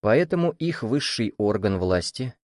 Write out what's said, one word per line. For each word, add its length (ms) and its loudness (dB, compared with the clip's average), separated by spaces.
Поэтому 500 2
их 320 -4
высший 540 -2
орган 400 0
власти, 580 -2